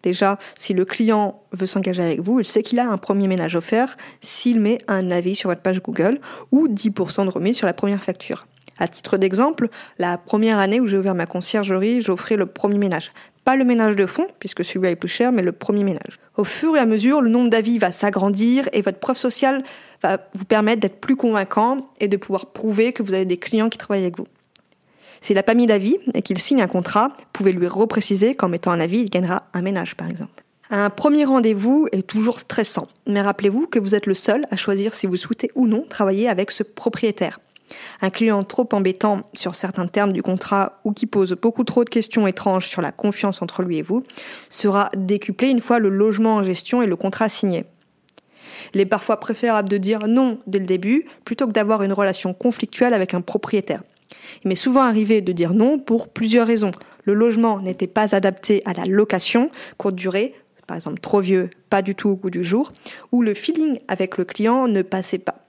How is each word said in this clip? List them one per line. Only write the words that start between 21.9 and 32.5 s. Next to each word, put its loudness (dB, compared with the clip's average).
et 0
de 0
pouvoir -4
prouver 0
que -6
vous -2
avez 0
des -2
clients 0
qui -8
travaillent -4
avec -4
vous. -10
S'il 2
n'a 4
pas 2
mis 4
d'avis 2
et -2
qu'il -4
signe 2
un 2
contrat, 0
vous -20
pouvez 2
lui 0
repréciser 0
qu'en 0
mettant -2
un 0
avis, 0
il 0
gagnera -2
un -4
ménage, -4
par -10
exemple. -12
Un 0
premier 2
rendez-vous 4
est -2
toujours 0
stressant, -2